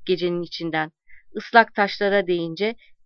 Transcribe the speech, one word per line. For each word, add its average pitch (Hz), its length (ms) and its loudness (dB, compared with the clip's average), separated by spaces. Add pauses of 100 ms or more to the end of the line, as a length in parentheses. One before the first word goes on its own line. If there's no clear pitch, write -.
gecenin 175 360 -2
içinden. 160 500 -6 (440)
Islak 220 400 4
taşlara 202 520 0
değince 175 480 -2 (300)